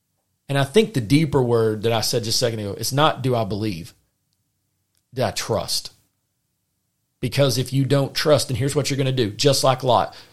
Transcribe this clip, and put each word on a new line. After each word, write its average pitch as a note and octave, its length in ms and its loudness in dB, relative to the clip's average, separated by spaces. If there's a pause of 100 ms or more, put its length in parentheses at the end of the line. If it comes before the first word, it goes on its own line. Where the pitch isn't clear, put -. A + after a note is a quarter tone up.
(500)
And C#3 80 -2
I C#3 80 2
think G#3+ 280 2
the C3 80 0
deeper C#3 400 2
word A2+ 420 2
that A#2 100 0
I A2 80 0
said A2+ 240 -2
just A2+ 100 -2
a - 40 0
second A#2 200 -2
ago, G2+ 180 -6
it's - 140 -6
not, C#3 320 2
"Do C3 100 0
I A2+ 120 0
believe?" G2 480 -6 (1200)
Do B2 100 -4
I G2 80 0
trust? - 600 -4 (1300)
Because C3+ 360 0
if C3 140 -4
you C3+ 140 2
don't C#3 280 0
trust, - 360 2
then B2 80 -2
here's C3+ 180 -2
what C#3 140 0
you're C3+ 80 -2
gonna C3 160 0
do, A#2 180 0
just C3 320 2
like C3 200 2
Lot. A#2 300 2 (200)